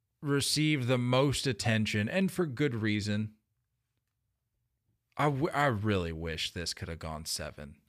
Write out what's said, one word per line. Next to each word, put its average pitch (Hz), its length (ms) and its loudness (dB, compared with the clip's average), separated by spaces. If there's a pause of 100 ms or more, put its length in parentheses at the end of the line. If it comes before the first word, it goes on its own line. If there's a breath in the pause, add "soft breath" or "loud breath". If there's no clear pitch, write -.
(220)
received 143 680 2
the 127 100 4
most 127 480 2
attention, 110 640 0
and 190 220 0
for 180 160 0
good 131 280 0
reason. 107 580 0 (1900)
I, 143 40 2
w-, 143 280 2
I 143 140 2
really 101 460 2
wish 80 400 -6
this 85 200 -6
could - 160 -10
have 80 120 -8
gone 80 240 -8
seven. 76 500 -8 (140)